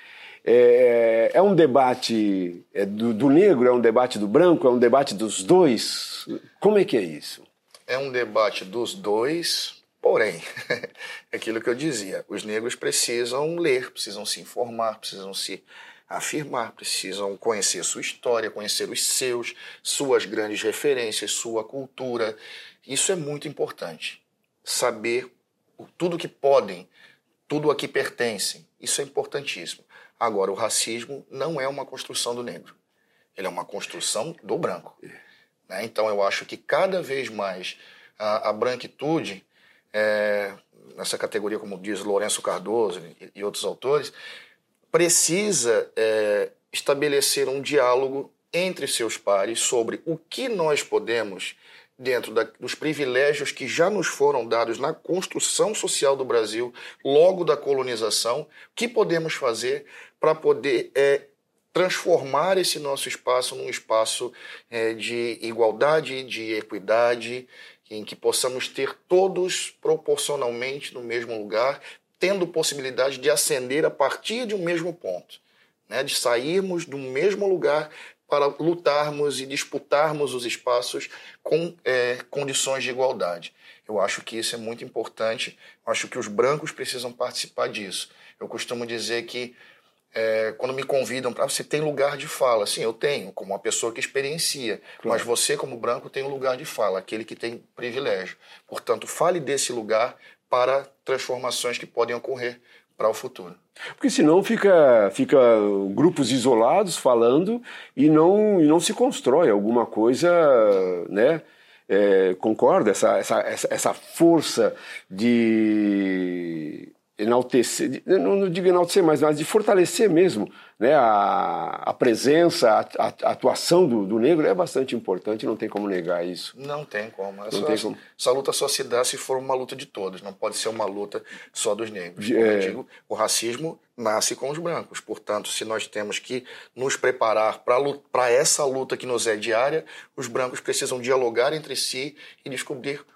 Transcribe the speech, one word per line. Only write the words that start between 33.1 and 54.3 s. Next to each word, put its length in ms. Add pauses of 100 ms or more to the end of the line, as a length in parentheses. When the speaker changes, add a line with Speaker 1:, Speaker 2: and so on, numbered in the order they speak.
Speaker 2:
Ele 100
é 40
uma 140
construção 800
do 160
branco. 380 (720)
Né? 160
Então, 220
eu 160
acho 220
que 140
cada 440
vez 280
mais 480 (400)
a, 320
a 20
branquitude, 920 (480)
é, 600 (420)
nessa 220
categoria, 420
como 220
diz 200
Lourenço 420
Cardoso 580 (200)
e, 160
e 60
outros 220
autores, 480 (800)
precisa, 1040
é, 540 (220)
estabelecer 760
um 120
diálogo 720 (200)
entre 340
seus 300
pares 420
sobre 480
o 100
que 320
nós 360
podemos, 720 (420)
dentro 340
da, 120 (160)
dos 160
privilégios 760
que 160
já 240
nos 160
foram 400